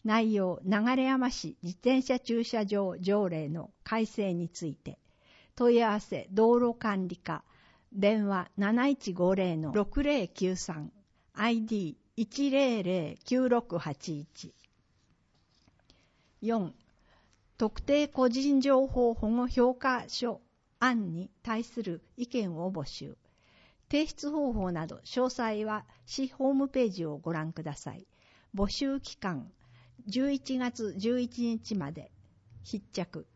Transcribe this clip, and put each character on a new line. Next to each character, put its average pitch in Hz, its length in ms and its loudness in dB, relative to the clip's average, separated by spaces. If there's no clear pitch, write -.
内 220 300 2
容、 185 320 0
流 233 380 2
山 262 260 2
市 - 320 -8
自 175 140 -6
転 262 260 4
車 254 180 0
駐 233 240 0
車 220 220 -2
場 196 320 -2
条 196 320 2
例 156 200 -4
の 160 200 -8
改 220 240 -2
正 196 260 -2
に 170 160 -2
つ - 160 -10
い 143 80 -4
て。 - 240 -14
問 240 200 6
い 233 80 6
合 220 60 4
わ 208 100 0
せ、 - 320 -8
道 226 280 6
路 240 140 2
管 202 340 -2
理 180 100 -8
課。 - 260 -8
電 202 340 4
話、 190 300 -2
七 226 300 2
一 262 260 -2
五 180 220 2
零 180 260 0
の 151 100 -4
六 208 300 0
零 277 260 2
九 185 280 -2
三。 160 360 -8
ア 214 180 0
イ 226 160 0
デ 220 80 -2
ィ 185 160 -2
ー、 - 40 -14
一 277 340 -2
零 254 320 4
零 180 440 -2
九 254 220 2
六 233 300 2
八 151 420 -6
一。 - 340 -18
四、 220 320 -2
特 - 260 -2
定 294 240 4
個 254 200 2
人 269 320 4
情 269 280 4
報 240 260 2
保 220 160 -2
護 247 180 2
評 247 280 2
価 254 320 -2
書 - 340 -4
案 226 320 0
に 175 180 -8
対 226 200 -4
す 233 200 -8
る 170 180 -6
意 247 80 -4
見 196 320 -4
を 185 140 -4
募 156 140 -6
集。 - 320 -14
提 302 140 2
出 294 240 -8
方 285 240 -2
法 185 180 -2
な 156 140 -4
ど、 - 180 -12
詳 254 280 0
細 220 340 -2
は 214 200 -6
市 269 220 -4
ホ 269 240 0
ー - 20 2
ム 269 160 2
ペ 254 160 2
ー 214 60 0
ジ 180 140 -6
を 147 120 -6
ご 170 160 -6
覧 156 200 -4
く 160 100 -10
だ 147 120 -6
さ - 180 -12
い。 190 120 -18
募 202 120 2
集 277 320 -2
期 - 180 -14
間、 170 340 -6
十 254 260 0
一 269 280 -2
月 240 380 -4
十 233 220 0
一 240 220 -4
日 233 320 -2
ま 156 180 -2
で。 - 200 -14
必 - 280 -8
着。 170 340 -6